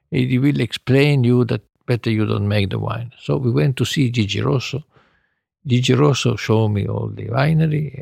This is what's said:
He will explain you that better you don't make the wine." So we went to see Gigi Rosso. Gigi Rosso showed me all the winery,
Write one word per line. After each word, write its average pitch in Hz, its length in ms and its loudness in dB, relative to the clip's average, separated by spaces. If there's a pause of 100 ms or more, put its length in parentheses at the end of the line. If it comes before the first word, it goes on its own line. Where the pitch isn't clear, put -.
(120)
He 127 260 0
will 139 220 2
explain 135 640 2
you 123 220 4
that 117 160 -4 (240)
better 120 260 -2
you 107 140 0
don't 104 220 -2
make 101 220 0
the 110 100 -4
wine." 110 400 -6
So 143 180 -4
we 127 140 0
went 139 260 0
to 123 80 0
see 127 260 0
Gigi 107 300 -2
Rosso. 139 420 -2 (840)
Gigi 123 280 2
Rosso 127 420 2
showed 110 340 0
me 104 180 -2
all 107 200 -4
the 104 200 -10
winery, 151 600 0 (140)